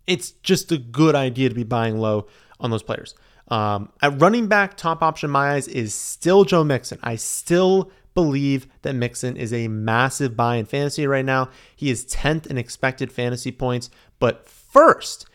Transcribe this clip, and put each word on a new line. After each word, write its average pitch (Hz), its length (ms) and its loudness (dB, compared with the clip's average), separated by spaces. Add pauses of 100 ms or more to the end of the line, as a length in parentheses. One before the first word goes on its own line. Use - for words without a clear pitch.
it's - 240 -4
just - 400 -2
a 165 80 0
good 139 380 2
idea 131 320 0
to 110 80 -2
be 120 80 -4
buying 113 340 -2
low 107 300 -2 (320)
on 123 100 -4
those 110 140 -4
players. - 320 -10 (320)
Um, 107 400 -2 (120)
at 139 200 2
running 220 260 4
back, 196 300 2
top 165 260 -4
option 160 240 -2
in 147 60 -4
my 143 220 2
eyes 139 120 -2
is 110 260 -6
still - 520 2
Joe 180 180 2
Mixon. 143 400 -2
I 117 140 -6
still 185 760 0 (240)
believe 139 540 0 (140)
that 143 120 -4
Mixon 120 420 -4
is 113 160 -6
a 117 140 -4
massive 113 720 0
buy 120 180 2
in 110 120 -2
fantasy 143 380 -4
right 135 200 0
now. 131 240 0 (260)
He 143 160 -4
is 113 140 -4
tenth 156 420 -2
in 135 120 -6
expected 131 520 -6
fantasy 123 400 -6
points, 123 400 -4 (300)
but - 280 0
first - 880 4